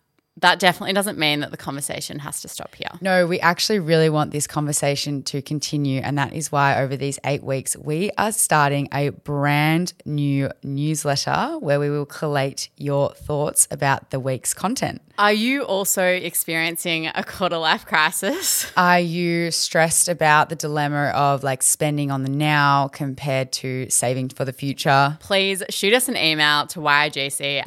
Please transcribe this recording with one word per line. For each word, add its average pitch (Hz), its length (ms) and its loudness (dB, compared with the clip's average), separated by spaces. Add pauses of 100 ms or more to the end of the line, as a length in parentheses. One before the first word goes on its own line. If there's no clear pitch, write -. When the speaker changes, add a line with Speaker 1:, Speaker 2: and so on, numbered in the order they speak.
(400)
Speaker 1:
that 180 180 4
definitely 190 360 2
doesn't 196 240 -2
mean 147 220 2
that 143 100 -6
the - 60 -12
conversation - 640 -8
has 147 200 -10
to - 80 -16
stop - 260 -14
here. - 140 -10 (120)
Speaker 2:
No, 185 260 4
we 175 140 0
actually 175 380 2
really 160 300 4
want 151 220 0
this 143 160 -4
conversation 143 800 -2
to 143 180 -4
continue, 143 580 -2
and 139 160 -4
that 139 160 -2
is 156 180 -6
why 139 300 2
over 135 160 -2
these 135 280 -4
eight 139 200 -2
weeks, 135 320 -4
we 151 400 -4
are 214 160 0
starting 143 600 2
a 143 180 -2
brand 147 840 0 (140)
new 143 440 0 (120)
newsletter 147 960 -2
where 143 180 0
we 147 120 0
will 147 160 -4
collate 143 720 -4
your 143 340 0
thoughts - 600 -2
about 139 400 0
the 139 80 -4
week's 131 360 -4
content. - 480 -4 (140)
Speaker 1:
Are 208 160 4
you 247 300 0
also 196 420 0
experiencing 165 1000 -2
a 180 160 -4
quarter 175 340 -2
life 165 300 2
crisis? 190 840 0
<laughs> - 40 0
Speaker 2:
Are 180 220 6
you 170 540 0
stressed - 560 2
about 156 400 4
the 165 80 -6
dilemma 147 580 -2
of, 143 300 2
like, 135 180 -2
spending 147 480 0
on 135 140 -2
the 135 40 -2
now 143 600 4
compared 135 640 -4
to 131 360 -6
saving 127 420 0
for 135 140 -6
the 131 80 -4
future? 139 680 2
Speaker 1:
Please 196 500 0
shoot 202 240 2
us 247 140 2
an 254 80 -4
email 151 500 2
to - 140 -12
Y 147 240 4
I 156 60 0
G 139 200 -4
C 143 360 -4